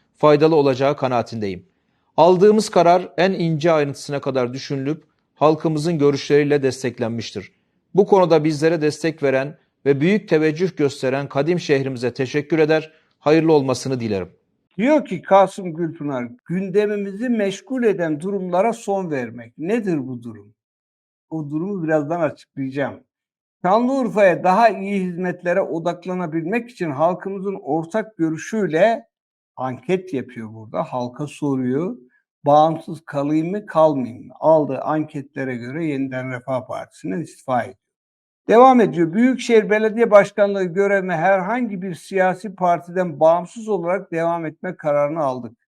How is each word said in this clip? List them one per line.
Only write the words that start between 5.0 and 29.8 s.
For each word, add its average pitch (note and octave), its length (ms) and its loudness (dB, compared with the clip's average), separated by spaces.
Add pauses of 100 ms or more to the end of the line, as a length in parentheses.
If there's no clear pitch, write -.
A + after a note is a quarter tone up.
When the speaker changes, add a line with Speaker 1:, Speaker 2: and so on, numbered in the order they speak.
Speaker 1:
halkımızın D#3 640 0
görüşleriyle C#3+ 640 2
desteklenmiştir. A#2 880 -6 (420)
Bu F#3+ 120 4
konuda E3 380 4
bizlere D#3+ 360 0
destek D3+ 420 -2
veren C#3 360 0 (280)
ve C#3 140 2
büyük G3+ 280 2
teveccüh D#3 480 0
gösteren C3+ 520 -2
kadim D#3+ 320 0
şehrimize C3 540 -2
teşekkür D3 440 -2
eder, D#3 340 2 (260)
hayırlı D#3+ 340 4
olmasını C3 480 0
dilerim. G2 280 -4 (480)
Speaker 2:
Diyor C#4+ 280 2
ki F3+ 180 -8
Kasım F#3+ 520 2
Gülpınar, D3 540 -6 (180)
"Gündemimizi G3 840 -2
meşgul A3+ 540 -2
eden E3 380 0
durumlara F#3 520 -2
son G3 380 -4
vermek." A#2+ 480 -8
Nedir E3+ 500 -4
bu B2 140 -12
durum? G#2+ 320 -18 (760)
O D#3+ 200 -8
durumu F3 340 -6
birazdan D#3 360 0
açıklayacağım. C3+ 800 -6 (600)
Şanlıurfa'ya G3+ 840 2
daha G3 240 4
iyi G3 320 -2
hizmetlere F3+ 600 -2
odaklanabilmek F3 1120 -6
için E3+ 200 -6
halkımızın F#3 720 -4
ortak E3 540 -6
görüşüyle E3 920 0 (480)
anket C3 580 -4